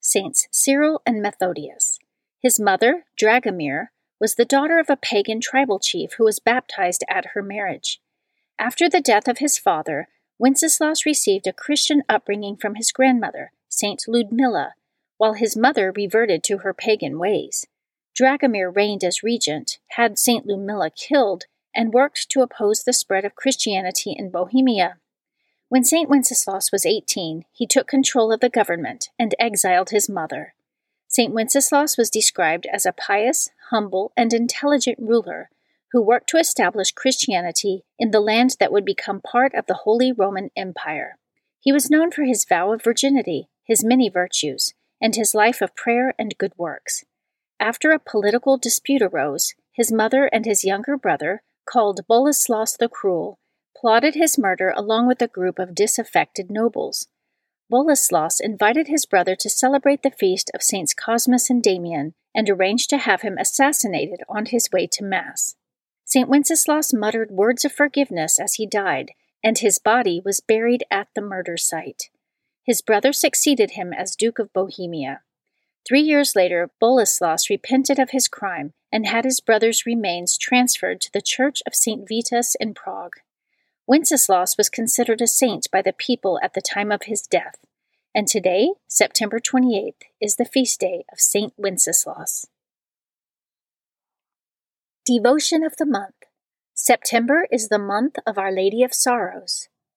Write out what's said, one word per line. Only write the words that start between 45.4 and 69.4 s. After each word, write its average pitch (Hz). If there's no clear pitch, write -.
of 190
prayer 247
and 214
good 190
works. -
After 240
a 311
political 233
dispute 262
arose, 151
his 226
mother 226
and 220
his 208
younger 202
brother, 180
called 202
Boleslas 233
the 233
Cruel, 185
plotted 247
his 320
murder 190
along 220
with 254
a 226
group 180
of 180
disaffected 190
nobles. -
Boleslas 240
invited 220
his 294
brother 185
to -
celebrate 277
the 269
feast 190
of -
Saints 185
Cosmas 240
and 240
Damian 170
and 214
arranged 196
to 285
have 202
him 196
assassinated 190
on 214
his 233
way 180
to -
Mass. 180
Saint 254
Wenceslaus 302
muttered 214
words 208
of 285
forgiveness 262
as 196
he 220
died, 190